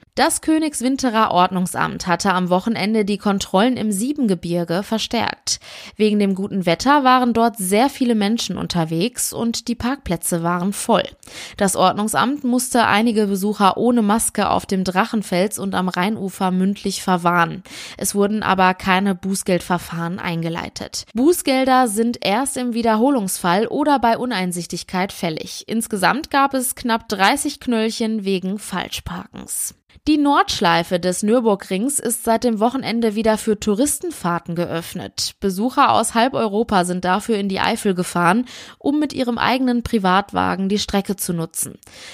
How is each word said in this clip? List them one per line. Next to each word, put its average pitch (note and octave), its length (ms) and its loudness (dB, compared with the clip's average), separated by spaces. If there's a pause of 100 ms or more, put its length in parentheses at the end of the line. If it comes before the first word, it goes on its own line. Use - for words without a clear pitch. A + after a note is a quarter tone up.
(160)
Das D#4 260 2
Königswinterer C4+ 880 0
Ordnungsamt F3+ 760 0
hatte F3+ 280 2
am F3+ 160 0
Wochenende G#3 560 0
die G3+ 100 0
Kontrollen G#3 600 2
im G#3+ 140 -2
Siebengebirge F#3+ 920 -2
verstärkt. - 760 -4 (360)
Wegen G#3 220 4
dem G3 160 2
guten F#3+ 320 -4
Wetter C4 380 4
waren B3+ 280 4
dort A3+ 240 2
sehr G3+ 320 2
viele A#3+ 280 0
Menschen G#3 420 0
unterwegs E3 760 -2
und - 360 -4
die A#3+ 80 -2
Parkplätze F3+ 640 -4
waren F3 320 -2
voll. - 300 2 (520)
Das G3+ 180 0
Ordnungsamt G#3+ 720 2
musste B3 420 2
einige G#3+ 420 2
Besucher G3+ 500 2
ohne A#3+ 240 4
Maske G#3 480 2
auf - 160 0
dem F#3+ 180 0
Drachenfels G3 760 0
und G3 160 -4
am F#3 140 0
Rheinufer F#3+ 640 -2
mündlich F#3+ 520 -2
verwahren. F3 600 2 (340)
Es - 180 -4
wurden G3+ 280 2
aber F#3 320 4
keine F#3+ 400 0
Bußgeldverfahren F3+ 1040 -2
eingeleitet. - 960 -6
Bußgelder C4 720 4
sind A3+ 320 0
erst B3 380 0
im B3 160 -4
Wiederholungsfall A3 920 2
oder C#4+ 320 2
bei A3+ 180 2
Uneinsichtigkeit F#3 920 -4
fällig. - 560 -6
Insgesamt G#3+ 640 -2
gab C#4 220 2
es B3+ 220 -2
knapp A3+ 340 -4
dreißig A3 520 0
Knöllchen A3 640 -2
wegen F#3+ 340 -2
Falschparkens. - 1160 -10 (320)
Die D4+ 80 4
Nordschleife G#3 840 2
des F3+ 240 -2
Nürburgrings A3 760 0
ist - 260 -4
seit A3+ 200 2
dem A#3 140 0
Wochenende A#3 580 0
wieder A3 200 2
für G#3+ 240 -2
Touristenfahrten G#3 920 -2
geöffnet. E3 840 -6
Besucher G#3+ 520 2
aus A3 220 2
halb A#3+ 180 4
Europa G3+ 540 2
sind F3+ 180 -4
dafür G3+ 320 0
in G3+ 140 -2
die F#3+ 100 -2
Eifel G#3+ 340 0
gefahren, F3+ 520 2 (320)
um C#4+ 200 0
mit D4+ 140 -2
ihrem B3 240 -2
eigenen B3 460 2
Privatwagen F#3+ 880 0
die G#3 80 0
Strecke G3 380 -2
zu - 180 -6
nutzen. - 400 -6 (400)